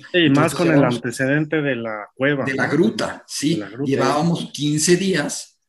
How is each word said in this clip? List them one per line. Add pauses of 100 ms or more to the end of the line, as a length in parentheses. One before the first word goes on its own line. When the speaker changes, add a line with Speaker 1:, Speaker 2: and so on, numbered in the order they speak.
(120)
Speaker 1:
Sí,
más
Speaker 2:
"Entonces
Speaker 1:
con
el
Speaker 2:
llevamos
Speaker 1:
antecedente
de
la
cueva,
Speaker 2:
de
la
Speaker 1:
¿no?
Speaker 2:
gruta",
sí.
Speaker 1:
De
la
gruta.
Speaker 2:
Llevábamos
quince
días (120)